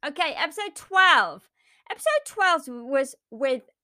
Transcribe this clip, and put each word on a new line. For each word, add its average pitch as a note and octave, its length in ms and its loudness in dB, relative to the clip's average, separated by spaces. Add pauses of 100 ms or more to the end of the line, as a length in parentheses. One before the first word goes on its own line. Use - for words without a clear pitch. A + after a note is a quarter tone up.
Okay, D4+ 300 -4
episode F#4 380 -6
twelve. D4 720 2 (420)
Episode D5 360 -2
twelve F#4 420 0
was B3+ 460 -4 (160)
with B3+ 320 -4 (220)